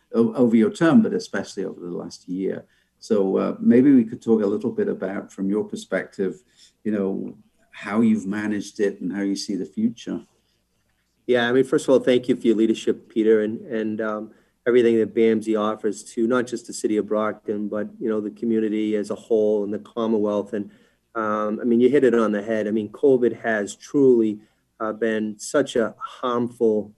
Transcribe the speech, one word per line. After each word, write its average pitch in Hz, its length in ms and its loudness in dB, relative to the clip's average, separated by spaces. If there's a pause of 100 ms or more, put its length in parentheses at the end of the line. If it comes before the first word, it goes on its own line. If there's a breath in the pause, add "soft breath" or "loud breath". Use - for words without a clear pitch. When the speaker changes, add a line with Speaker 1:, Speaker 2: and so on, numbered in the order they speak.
(140)
Speaker 1:
o-, 113 200 2
over 120 220 4
your 107 160 4
term, 156 300 6
but 98 120 0
especially 98 520 -6
over 87 140 -12
the 87 120 -12
last 87 360 -12
year. 90 380 -6 (340)
So, 98 380 0
uh, 95 220 -2
maybe 123 320 6
we 123 140 6
could 117 160 -10
talk 110 200 2
a 101 60 0
little 107 240 -2
bit 107 160 -2
about, - 440 -8
from 98 180 -6
your 104 160 -2
perspective, - 760 -6 (420 soft breath)
you 107 80 -4
know, 98 440 -4 (360)
how 107 280 -6
you've 110 260 2
managed 104 540 -6
it 98 220 -2
and 90 100 -6
how 101 120 -4
you 98 120 -2
see 98 200 -8
the 92 100 -6
future. 110 560 -6 (1080)
Speaker 2:
Yeah, 120 220 2
I - 20 -2
mean, 131 140 4
first 147 200 0
of - 40 0
all, 131 100 6
thank 123 300 2
you 123 60 0
for - 120 -2
your 110 80 4
leadership, 110 540 0
Peter, 110 320 2
and, 107 200 -4
and, 110 380 -6
um, 107 320 -6 (340 soft breath)
everything 117 320 4
that 104 160 0
bamsi 110 460 2
offers 107 420 -4
to - 240 -4
not 120 220 0
just 113 200 -10
the - 40 -14
city 110 240 -4
of 104 100 0
Brockton, 107 640 -4
but, 107 220 -6 (100)
you 123 80 -6
know, 110 140 -2
the 104 100 -8
community 107 640 -2
as 104 140 -4
a 107 60 -6
whole 107 500 0
and 101 80 -6
the 101 60 -6
Commonwealth. 104 720 -2
And, 101 180 -8 (440 loud breath)
um, 107 440 -4
I - 60 -6
mean, 117 160 2
you 123 80 6
hit 135 160 4
it 117 100 4
on 110 160 2
the 104 100 -2
head. 107 280 -4
I - 20 -4
mean, 107 180 -4
covid 120 520 2
has 107 340 -4
truly, 117 640 2 (400 loud breath)
uh, 110 140 -4
been 107 440 -4
such - 380 -2
a 113 220 0
harmful 117 1000 -2